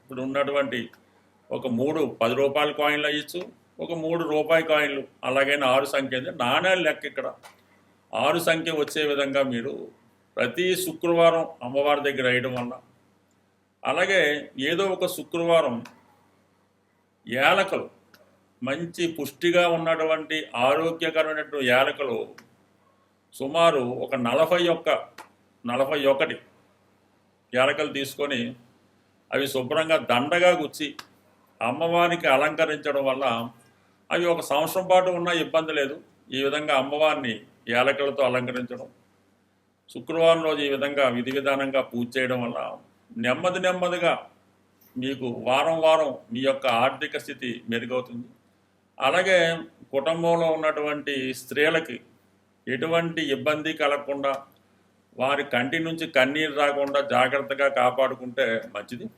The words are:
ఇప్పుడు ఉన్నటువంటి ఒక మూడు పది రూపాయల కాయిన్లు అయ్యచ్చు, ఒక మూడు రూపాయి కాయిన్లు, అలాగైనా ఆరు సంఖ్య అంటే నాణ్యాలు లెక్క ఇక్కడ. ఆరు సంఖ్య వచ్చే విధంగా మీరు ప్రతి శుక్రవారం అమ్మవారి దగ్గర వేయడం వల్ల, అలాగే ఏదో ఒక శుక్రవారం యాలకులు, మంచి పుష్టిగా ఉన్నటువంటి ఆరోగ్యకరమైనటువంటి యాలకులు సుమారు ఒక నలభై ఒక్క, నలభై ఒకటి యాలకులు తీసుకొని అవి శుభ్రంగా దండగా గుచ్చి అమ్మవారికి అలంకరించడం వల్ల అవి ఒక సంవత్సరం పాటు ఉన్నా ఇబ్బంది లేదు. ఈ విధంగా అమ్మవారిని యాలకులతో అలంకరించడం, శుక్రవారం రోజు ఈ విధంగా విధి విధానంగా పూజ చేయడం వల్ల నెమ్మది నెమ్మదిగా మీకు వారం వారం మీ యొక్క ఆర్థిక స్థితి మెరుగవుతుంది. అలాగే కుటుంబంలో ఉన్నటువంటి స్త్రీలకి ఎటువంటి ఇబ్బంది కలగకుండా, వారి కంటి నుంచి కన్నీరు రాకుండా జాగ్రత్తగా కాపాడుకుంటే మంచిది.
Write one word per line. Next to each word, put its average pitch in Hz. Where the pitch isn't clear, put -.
ఇప్పుడు 127
ఉన్నటువంటి 139
ఒక 127
మూడు 151
పది 120
రూపాయల 147
కాయిన్లు 147
అయ్యచ్చు, 147
ఒక 165
మూడు 165
రూపాయి 156
కాయిన్లు, 147
అలాగైనా 135
ఆరు 139
సంఖ్య 131
అంటే 165
నాణ్యాలు 170
లెక్క 147
ఇక్కడ. 131
ఆరు 147
సంఖ్య 165
వచ్చే 151
విధంగా 139
మీరు 120
ప్రతి 180
శుక్రవారం 165
అమ్మవారి 143
దగ్గర 135
వేయడం 127
వల్ల, 120
అలాగే 180
ఏదో 180
ఒక 185
శుక్రవారం 165
యాలకులు, 156
మంచి 165
పుష్టిగా 175
ఉన్నటువంటి 160
ఆరోగ్యకరమైనటువంటి 156
యాలకులు 135
సుమారు 147
ఒక 135
నలభై 160
ఒక్క, 160
నలభై 135
ఒకటి 135
యాలకులు 143
తీసుకొని 139
అవి 131
శుభ్రంగా 151
దండగా 170
గుచ్చి 147
అమ్మవారికి 170
అలంకరించడం 151
వల్ల 131
అవి 170
ఒక 160
సంవత్సరం 160
పాటు 185
ఉన్నా 175
ఇబ్బంది 156
లేదు. 131
ఈ 135
విధంగా 151
అమ్మవారిని 143
యాలకులతో 139
అలంకరించడం, 123
శుక్రవారం 165
రోజు 147
ఈ -
విధంగా 143
విధి 120
విధానంగా 135
పూజ 120
చేయడం 127
వల్ల 73
నెమ్మది 175
నెమ్మదిగా 175
మీకు 127
వారం 151
వారం 156
మీ 127
యొక్క 135
ఆర్థిక 139
స్థితి 127
మెరుగవుతుంది. 120
అలాగే 180
కుటుంబంలో 165
ఉన్నటువంటి 147
స్త్రీలకి 151
ఎటువంటి 165
ఇబ్బంది 151
కలగకుండా, 139
వారి 139
కంటి 131
నుంచి 160
కన్నీరు 143
రాకుండా 143
జాగ్రత్తగా 135
కాపాడుకుంటే 123
మంచిది. 110